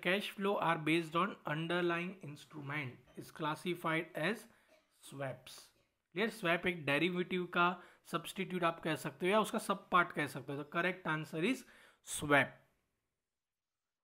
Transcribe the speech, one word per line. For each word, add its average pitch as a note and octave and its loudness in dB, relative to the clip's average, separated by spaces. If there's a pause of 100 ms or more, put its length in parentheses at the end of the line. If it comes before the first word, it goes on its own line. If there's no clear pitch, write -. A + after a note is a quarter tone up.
cash G3+ 2 (100)
flow G3+ 0
are D#3+ 4
based D#3+ 2
on F3+ 4 (200)
underlying E3+ 0 (120)
instrument C#3+ -8 (280)
is - -14 (100)
classified E3 0 (120)
as F3 0 (760)
swaps। C#3 -8 (540)
क्लियर? G#3 0
स्वैप F3 0
एक E3+ -2
डेरिवेटिव F3+ 0
का F3+ 2 (240)
सब्स्टिट्यूट E3+ -4
आप E3 2
कह D#3+ 0
सकते D3+ -4
हो F#3 4
या F#3 6
उसका G3+ 2
सब G3 -4
पार्ट F3 4
कह D3 -2
सकते C#3 -8
हो। C#3+ -4
तो - -16
करेक्ट F3+ 0
आंसर D#3 -2
is B3+ 0 (500)
swap। C#3+ 4 (1600)